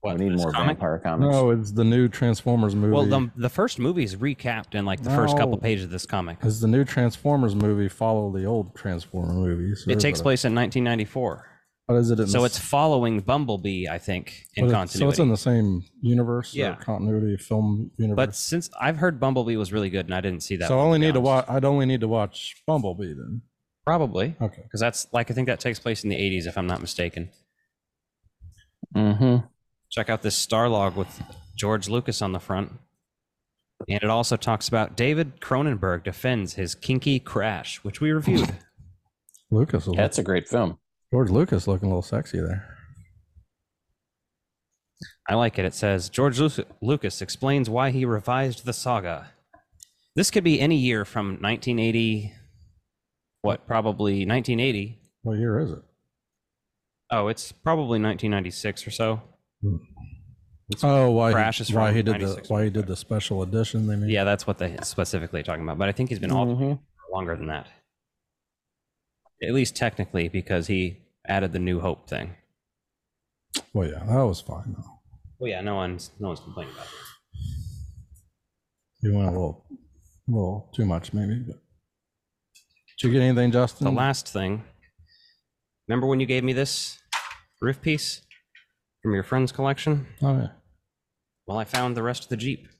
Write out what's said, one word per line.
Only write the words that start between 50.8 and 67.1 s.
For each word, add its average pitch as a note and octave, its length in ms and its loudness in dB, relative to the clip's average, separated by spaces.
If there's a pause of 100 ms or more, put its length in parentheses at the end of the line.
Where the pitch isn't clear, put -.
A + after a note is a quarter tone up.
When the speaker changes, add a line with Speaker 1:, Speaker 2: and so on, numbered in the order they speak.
Speaker 1:
from G2+ 360 -4
nineteen A#2 380 0
eighty, A2 540 0 (1120)
what, G2 260 -2
probably G#2 560 0
nineteen A#2+ 340 0
eighty. A2+ 400 -2 (240)
Speaker 3:
What A2 160 -2
year A#2 220 0
is C#3+ 100 -2
it? - 120 -10 (1300)
Speaker 1:
Oh, G#2+ 160 0
it's - 240 -6
probably C#3+ 480 0
nineteen G#2+ 320 0
ninety-six G2 520 -4
or A2 60 -12
so. A2 320 -2 (400)
Speaker 3:
Hmm. G2 140 0 (960)
Speaker 1:
It's - 120 -6
Speaker 3:
Oh, C#3 300 6
why A2+ 180 4
he, A2 40 4
Speaker 1:
Crash A2 260 2
is G#2+ 120 -4
Speaker 3:
why G#2+ 160 4
Speaker 1:
from G#2+ 80 4
Speaker 3:
he A2+ 60 4
did G#2+ 140 2
the, - 20 -4
Speaker 1:
ninety-six, F#2+ 320 -4
Speaker 3:
why G#2+ 140 2
he G#2+ 60 0
did G2 40 -8
Speaker 1:
ninety-seven. G2+ 160 -2
Speaker 3:
the F#2 60 -4
special G2+ 480 -4
edition, A2 420 -2
they G#2+ 100 0
made? G#2 140 0
Speaker 1:
Yeah, G2+ 140 2
that's G2+ 240 0
what G2 100 -2
they F2+ 240 -4
specifically E2+ 640 -4
talking E2 180 -4
about. D#2 160 -6
But G2 100 0
I G2+ 40 0
think B2+ 160 -2
he's A2+ 100 -6
been F#2 140 -2
off A#2+ 160 2
Speaker 2:
Mm-hmm. C3 240 0
Speaker 1:
for C#3+ 80 -4 (320)